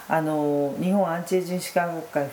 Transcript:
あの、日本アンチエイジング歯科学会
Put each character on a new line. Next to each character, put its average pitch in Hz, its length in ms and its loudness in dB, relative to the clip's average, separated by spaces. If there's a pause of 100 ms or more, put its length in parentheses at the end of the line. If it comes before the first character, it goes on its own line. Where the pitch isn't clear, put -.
あ 160 120 2
の、 147 600 0
日 180 80 2
本 190 180 4
ア 165 120 -2
ン 175 40 -8
チ 185 120 0
エ - 20 2
イ 185 60 0
ジ 175 100 -4
ン 180 40 -2
グ 175 40 -4
歯 - 120 -8
科 175 120 4
学 165 220 -6
会 143 240 -2